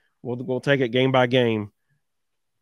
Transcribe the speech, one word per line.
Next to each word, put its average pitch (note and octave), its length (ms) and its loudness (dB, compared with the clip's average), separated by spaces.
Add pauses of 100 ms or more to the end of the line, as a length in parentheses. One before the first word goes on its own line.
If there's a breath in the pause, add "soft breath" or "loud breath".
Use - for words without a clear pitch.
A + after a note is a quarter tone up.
(220)
We'll, B2 160 -10
we'll B2+ 240 -6
take C#3+ 180 0
it B2+ 100 0
game B2+ 220 0
by B2+ 160 4
game. A#2 460 0 (880)